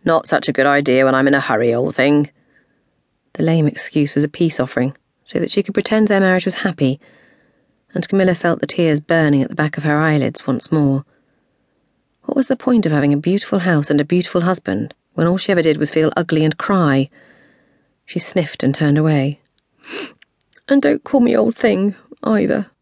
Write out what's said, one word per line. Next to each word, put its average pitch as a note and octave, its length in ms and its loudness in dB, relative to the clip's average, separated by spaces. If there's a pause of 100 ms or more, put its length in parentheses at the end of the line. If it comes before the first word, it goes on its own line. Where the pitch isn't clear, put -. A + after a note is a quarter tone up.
"Not E3 220 2
such - 220 -2
a C#3 60 -4
good C3+ 120 2
idea C#3 400 2
when C3 80 2
I'm C3+ 140 2
in C#3 80 4
a C3+ 40 2
hurry, A#2+ 320 0
old A#2+ 220 -2
thing." D3 380 2 (1000)
The - 100 -4
lame D#3+ 240 2
excuse - 480 -4
was D3 80 2
a D3+ 60 -2 (100)
peace E3 200 0
offering, B2+ 360 -2 (280)
so - 160 -8
that - 120 -4
she G3+ 100 0
could G3 140 -8
pretend G#3+ 320 0
their G3 140 2
marriage F#3 240 2
was - 200 -6
happy, C#3+ 340 -2 (960)
and - 160 -4
Camilla F#3 240 2
felt E3+ 260 -2
the - 60 -4
tears D#3+ 340 0
burning D3+ 440 2
at - 60 -4
the - 120 -4
back D3+ 160 -2
of D3 60 -8
her D3+ 140 0
eyelids D3+ 500 0
once B2+ 240 -4
more. C#3 340 0 (1160)
What - 120 -4
was C4+ 120 0
the C4 80 -2
point A#3 320 0
of D#3 40 0
having C#3+ 220 2
a C#3+ 40 0
beautiful F#3+ 420 -2
house D#3+ 320 0
and D3 100 2
a D3 40 0 (100)
beautiful F3+ 260 0
husband E3+ 540 -4 (180)
when E3 140 0
all F3+ 100 0
she F#3+ 140 -4
ever F3 100 2
did D#3 160 2
was D3 140 -2
feel D#3 260 2
ugly D#3+ 260 0
and D#3 140 0
cry? C#3+ 520 2 (960)
She - 140 -8
sniffed - 440 -4
and C#3 100 0
turned D3 240 2
away. D3 420 0 (1300)
"And C#4 140 2
don't D4 220 0
call C#4 160 0
me A#3+ 160 2
old A3+ 200 0
thing, G3 400 0 (280)
either." G#3 480 -2 (100)